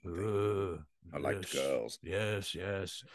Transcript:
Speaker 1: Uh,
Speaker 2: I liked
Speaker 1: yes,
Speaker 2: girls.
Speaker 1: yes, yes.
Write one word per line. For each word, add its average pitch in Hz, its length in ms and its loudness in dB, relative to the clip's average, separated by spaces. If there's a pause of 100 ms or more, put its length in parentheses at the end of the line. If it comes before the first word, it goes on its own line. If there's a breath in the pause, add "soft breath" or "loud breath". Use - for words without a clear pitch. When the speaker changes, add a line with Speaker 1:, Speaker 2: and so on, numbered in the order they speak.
Speaker 1:
Uh, 98 760 2 (320)
Speaker 2:
I 71 40 -2
liked 69 360 0
Speaker 1:
yes, 67 80 2
Speaker 2:
girls. 64 400 2
Speaker 1:
yes, 101 520 0
yes. 95 480 -2 (120)